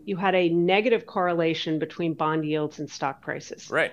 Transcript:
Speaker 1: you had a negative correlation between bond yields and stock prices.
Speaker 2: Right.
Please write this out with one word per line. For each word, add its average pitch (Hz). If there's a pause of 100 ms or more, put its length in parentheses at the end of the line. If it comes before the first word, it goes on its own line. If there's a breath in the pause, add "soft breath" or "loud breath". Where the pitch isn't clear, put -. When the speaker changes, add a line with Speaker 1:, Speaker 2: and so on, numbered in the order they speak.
Speaker 1:
you 196
had 185
a 175
negative 202
correlation 165
between 160
bond 160
yields 151
and 147
stock -
prices. -
Speaker 2:
Right. 156